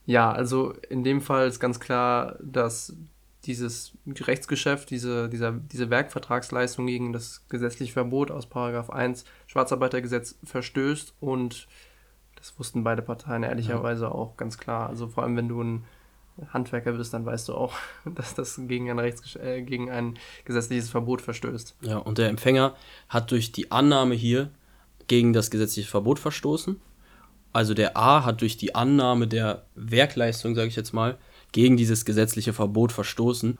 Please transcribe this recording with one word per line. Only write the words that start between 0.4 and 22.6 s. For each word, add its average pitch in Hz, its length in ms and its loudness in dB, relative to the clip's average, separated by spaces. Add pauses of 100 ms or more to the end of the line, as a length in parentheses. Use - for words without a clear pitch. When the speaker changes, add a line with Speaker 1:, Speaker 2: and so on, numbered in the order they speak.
Speaker 1:
in 127 160 -4
dem 135 160 2
Fall 135 280 2
ist 117 120 -4
ganz 123 200 -2
klar, 123 600 0
dass 117 540 -4 (500)
dieses 120 480 -8 (140)
Rechtsgeschäft, 139 840 -2
diese, 120 380 -2
dieser, 117 240 -2
diese 120 380 -4
Werkvertragsleistung 123 960 -2
gegen 123 260 -2
das - 360 -10
gesetzliche 120 440 -4
Verbot 131 380 0
aus 143 160 -8
Paragraph 120 440 -4
eins 127 340 -4 (240)
Schwarzarbeitergesetz 127 960 -2
verstößt 135 760 -4
und 127 460 -4 (680)
das - 220 -20
wussten 117 260 -6
beide 113 180 0
Parteien 117 400 -6
ehrlicherweise 117 600 -2
Speaker 2:
Ja. 110 80 -4
Speaker 1:
auch 117 240 -8
ganz 113 220 -8
klar. 113 300 -6
Also 117 200 -8
vor 117 160 -4
allem, 120 120 -2
wenn 120 120 -2
du 117 140 -4
ein 113 220 -4 (680)
Handwerker 120 400 -4
bist, 117 220 -8
dann 117 120 -6
weißt 117 220 -6
du - 60 -8
auch, 123 200 -4 (180)
<laughs> - 120 -20
dass 156 300 -10
das 131 320 -8
gegen 123 240 -4
ein 120 80 -2
Rechtsgesch-, 120 380 -6
äh, 127 260 -6
gegen 123 280 -6
ein 120 280 -4 (260)
gesetzliches 120 460 -2
Verbot 123 320 -2
verstößt. 117 580 -8
Speaker 2:
Ja, 110 180 -4
und 110 200 -4
der 113 100 4
Empfänger 131 460 4 (340)